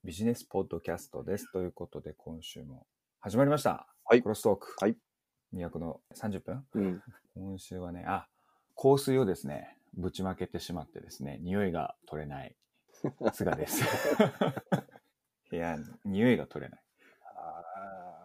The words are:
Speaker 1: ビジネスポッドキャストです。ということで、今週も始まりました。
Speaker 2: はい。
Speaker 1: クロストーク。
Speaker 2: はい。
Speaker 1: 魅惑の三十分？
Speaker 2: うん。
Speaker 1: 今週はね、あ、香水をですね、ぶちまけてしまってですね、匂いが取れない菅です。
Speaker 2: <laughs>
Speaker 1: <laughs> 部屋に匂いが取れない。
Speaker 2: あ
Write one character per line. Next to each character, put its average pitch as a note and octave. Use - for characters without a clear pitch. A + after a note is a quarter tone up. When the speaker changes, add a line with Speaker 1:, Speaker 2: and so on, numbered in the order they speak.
Speaker 1:
ビ F2+
ジ F2+
ネ A#2
ス -
ポ -
ッ G2
ド E2+
キ E2+
ャ E2+
ス -
ト -
で F#2+
す。 -
と F#2
い F#2
う F2
こ F2
と -
で、 D2+
今 E2
週 -
も C2
始 G2
ま B2+
り C#3+
ま D3
し C3+
た。 -
Speaker 2:
は A#2
い。 B2
Speaker 1:
ク G#2
ロ G#2+
ス -
ト G#2
ー -
ク。 -
Speaker 2:
は G2
い。 A#2
Speaker 1:
魅 F2+
惑 E2
の E2
三 A2
十 F#2+
分？ C3+
Speaker 2:
う G#2+
ん。 F#2
Speaker 1:
今 F#2+
週 F#2
は F2+
ね、 F2
あ、 F#2
香 C#3
水 C3+
を C3
で F#2
す -
ね、 -
ぶ F2+
ち F#2+
ま F#2
け F2+
て F2
し -
ま E2+
っ -
て -
で -
す -
ね、 C#2
匂 F#2+
い F2+
が E2
取 D2+
れ D2+
な C#2
い -
菅 -
で D#3
す。 -
Speaker 2:
<laughs> -
Speaker 1:
<laughs> -
部 F2
屋 E2+
に D2+
匂 G#2
い A2+
が D2
取 C#2+
れ C2
な -
い。 -
Speaker 2:
あ E2